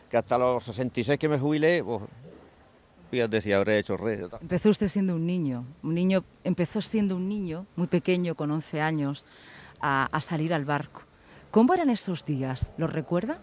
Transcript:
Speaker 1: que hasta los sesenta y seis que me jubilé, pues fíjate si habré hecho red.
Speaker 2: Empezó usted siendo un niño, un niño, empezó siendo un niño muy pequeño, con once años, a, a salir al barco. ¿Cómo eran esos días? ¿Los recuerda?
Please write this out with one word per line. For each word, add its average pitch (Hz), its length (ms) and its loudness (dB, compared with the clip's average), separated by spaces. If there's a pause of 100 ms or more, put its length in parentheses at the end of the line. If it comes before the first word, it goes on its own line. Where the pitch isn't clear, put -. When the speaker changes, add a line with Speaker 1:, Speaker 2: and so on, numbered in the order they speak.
(100)
Speaker 1:
que 120 60 0
hasta 117 200 2
los 123 280 2
sesenta 123 340 -4
y 120 60 0
seis 139 120 2
que 156 120 0
me 147 100 2
jubilé, 151 460 2
pues 101 180 -4 (1080)
fíjate 113 280 2
si 101 120 0
habré 98 260 4
hecho 101 180 0
red. 101 320 -4 (120)
Speaker 2:
Empezó 180 300 2
usted 202 180 0
siendo 190 260 0
un 165 100 -2
niño, 151 400 -2 (200)
un 160 100 -2
niño, 185 300 2 (180)
empezó 185 400 -2
siendo 202 320 0
un 185 140 -2
niño 190 380 -6 (100)
muy 170 100 0
pequeño, 180 480 0
con 151 160 -2
once 156 300 -2
años, 151 440 -2 (560)
a, 135 300 2
a 151 100 -2
salir 165 320 -2
al 151 120 0
barco. 147 380 -4 (500)
¿Cómo 262 220 6
eran 330 160 2
esos 196 360 -2
días? 131 500 -4
¿Los 160 160 -2
recuerda? 180 500 -2